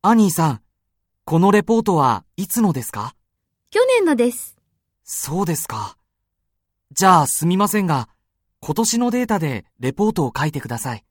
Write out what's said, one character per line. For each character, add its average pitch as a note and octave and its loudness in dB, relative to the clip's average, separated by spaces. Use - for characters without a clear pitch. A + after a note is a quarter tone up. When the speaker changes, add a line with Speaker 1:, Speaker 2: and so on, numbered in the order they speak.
Speaker 1:
ア G#3+ 4
ニ A3 6
ー F3 2
さ D#3+ 0
ん、 A#2 -4
こ D#3+ 0
の F#3 6
レ G#3 4
ポ A3+ 0
ー A3+ 0
ト G3 0
は B2 0
い G3 -6
つ - -4
の G3 2
で B2 -4
す - -12
か？ G#2+ -10
Speaker 2:
去 G#4 0
年 A#4+ 2
の D4+ 2
で A#3+ 2
す。 - -16
Speaker 1:
そ F3 -6
う - -2
で E3 -2
す - -8
か。 - -10
じ F#3+ 2
ゃ F3 8
あ C3 0
す - -4
み F3+ 0
ま G3+ 0
せ G#3+ 0
ん F#3 -2
が、 C3+ -2
今 - -6
年 A3+ 0
の A#3+ 0
デ B3 0
ー A#3+ -2
タ G#3+ 0
で C3+ -4
レ B2+ -4
ポ G#3+ 0
ー - -12
ト D3+ 0
を A#2 -6
書 C#3+ -2
い D#3 -2
て D3 -6
く A2+ -14
だ A#2 -6
さ A#2+ -8
い。 - -14